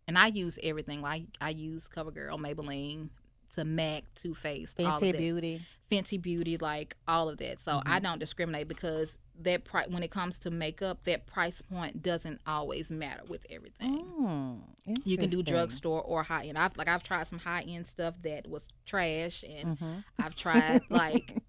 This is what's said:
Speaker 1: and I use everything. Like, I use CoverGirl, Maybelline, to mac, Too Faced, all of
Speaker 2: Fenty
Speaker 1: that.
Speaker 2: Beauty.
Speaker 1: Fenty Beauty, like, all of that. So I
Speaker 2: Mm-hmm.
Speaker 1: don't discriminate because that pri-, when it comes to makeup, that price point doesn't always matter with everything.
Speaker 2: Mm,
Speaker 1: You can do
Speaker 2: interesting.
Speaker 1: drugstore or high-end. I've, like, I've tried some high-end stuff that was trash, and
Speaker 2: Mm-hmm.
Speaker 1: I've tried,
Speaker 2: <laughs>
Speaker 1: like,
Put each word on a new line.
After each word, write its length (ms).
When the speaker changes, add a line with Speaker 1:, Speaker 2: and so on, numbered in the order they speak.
Speaker 1:
and 100
I 100
use 360
everything. 400
Like, 220
I 120
use 360
CoverGirl, 520
Maybelline, 720
to 120
mac, 420
Too 180
Faced, 480
all 160
of 60
Speaker 2:
Fenty 80
Speaker 1:
that. 80
Speaker 2:
Beauty. 420
Speaker 1:
Fenty 280
Beauty, 380
like, 400
all 220
of 80
that. 240
So 120
I 120
Speaker 2:
Mm-hmm. 80
Speaker 1:
don't 140
discriminate 480
because 500
that 240
pri-, 220
when 160
it 80
comes 280
to 120
makeup, 540
that 220
price 340
point 400
doesn't 440
always 460
matter 360
with 220
everything. 400
Speaker 2:
Mm, 720
Speaker 1:
You 140
can 120
do 80
Speaker 2:
interesting. 160
Speaker 1:
drugstore 480
or 220
high-end. 340
I've, 200
like, 100
I've 160
tried 240
some 120
high-end 480
stuff 360
that 240
was 200
trash, 580
and 340
Speaker 2:
Mm-hmm. 220
Speaker 1:
I've 160
tried, 500
Speaker 2:
<laughs> 40
Speaker 1:
like, 480